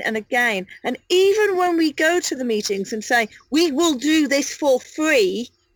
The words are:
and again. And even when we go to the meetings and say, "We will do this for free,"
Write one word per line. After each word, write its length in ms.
and 100
again. 520
And 100
even 480
when 180
we 160
go 300
to 140
the 100
meetings 480
and 100
say, 240
"We 240
will 220
do 340
this 260
for 240
free," 720